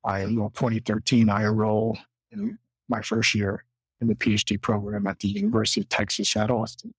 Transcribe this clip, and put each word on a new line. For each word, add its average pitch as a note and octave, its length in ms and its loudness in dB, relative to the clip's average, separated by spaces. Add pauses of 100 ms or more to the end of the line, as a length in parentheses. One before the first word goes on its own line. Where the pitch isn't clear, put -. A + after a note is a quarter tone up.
I G2 160 -2
enroll, G#2 300 -2
twenty A2+ 300 -2
thirteen, G#2+ 500 4
I G#2 140 2
enroll G#2+ 540 2 (320)
in G#2+ 280 -6 (300)
my G#2 140 -2
first - 320 0
year G2+ 300 -2 (360)
in A#2 80 0
the G#2+ 60 2
P A2 200 0
H G#2 100 0
D G2+ 140 -2
program G2+ 480 -2
at G2 140 -4
the G2+ 80 -2
University A2 520 0
of - 80 -6
Texas - 480 -2
at G#2+ 140 2
Austin. A2+ 480 -4